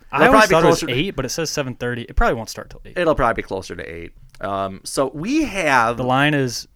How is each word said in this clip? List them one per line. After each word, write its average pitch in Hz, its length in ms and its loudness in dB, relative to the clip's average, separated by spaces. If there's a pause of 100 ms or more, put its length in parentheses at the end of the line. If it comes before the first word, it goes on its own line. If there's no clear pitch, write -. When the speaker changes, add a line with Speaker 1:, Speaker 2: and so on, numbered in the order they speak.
(120)
Speaker 1:
I 147 140 4
Speaker 2:
It'll 254 100 8
Speaker 1:
always 214 100 8
Speaker 2:
probably - 20 4
be 185 40 -4
Speaker 1:
thought 170 120 6
it 170 40 6
was 165 140 6
Speaker 2:
closer 165 60 -6
to 127 60 -4
Speaker 1:
eight, 165 220 -2
but 135 100 -6
it 175 40 -8
says 160 200 -6
seven 131 260 -6
thirty. 120 280 -6
It - 140 -8
probably 196 180 2
won't 113 140 -8
start - 200 -14
till - 160 -20
eight. - 120 -12
Speaker 2:
It'll 165 180 2
probably 113 260 2
be - 60 -16
closer 95 280 -8
to 87 80 -12
eight. 85 280 -14 (300)
Um, 98 420 -4
so 139 300 -2
we 247 320 -2
have 143 520 0
Speaker 1:
The 127 60 -6
line 135 300 2
is 131 420 -4